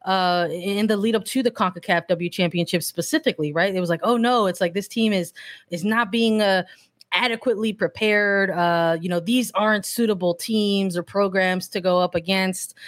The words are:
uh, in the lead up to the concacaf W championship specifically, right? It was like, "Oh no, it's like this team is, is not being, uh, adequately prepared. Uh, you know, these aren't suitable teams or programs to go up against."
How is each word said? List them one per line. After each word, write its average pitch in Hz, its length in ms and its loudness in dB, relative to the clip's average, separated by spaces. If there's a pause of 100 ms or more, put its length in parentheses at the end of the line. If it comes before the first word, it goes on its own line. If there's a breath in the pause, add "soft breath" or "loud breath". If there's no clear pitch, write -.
uh, 180 460 2
in 196 380 -2
the 214 80 2
lead 220 180 0
up 214 100 -2
to 262 200 -2
the 233 60 2
concacaf 180 580 0
W 175 200 0
championship 170 540 0
specifically, 175 680 -2
right? 185 220 0
It 185 60 -2
was 175 80 -2
like, 165 140 0
"Oh 240 140 2
no, 233 300 2
it's 180 140 -2
like 175 140 0
this 196 140 -4
team 220 240 0
is, 180 200 -2 (380 loud breath)
is 175 140 -6
not 220 260 0
being, 220 320 2
uh, 190 220 2 (480 loud breath)
adequately 226 600 0
prepared. 202 800 0
Uh, 170 500 2
you 180 80 -6
know, 175 120 0
these 233 320 0
aren't 208 340 0
suitable 185 480 0
teams 196 640 -2
or 175 80 -4
programs 185 640 0
to 196 120 -6
go 180 200 2
up 180 160 0
against." 185 580 -2 (140)